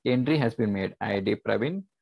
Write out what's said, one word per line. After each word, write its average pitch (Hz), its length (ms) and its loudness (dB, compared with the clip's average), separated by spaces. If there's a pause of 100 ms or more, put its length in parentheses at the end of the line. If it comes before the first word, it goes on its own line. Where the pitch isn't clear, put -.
entry 127 340 2
has 120 180 0
been 107 160 0
made, 95 280 -4
I 101 200 -2
D 107 160 0
Praveen, 131 480 -2 (180)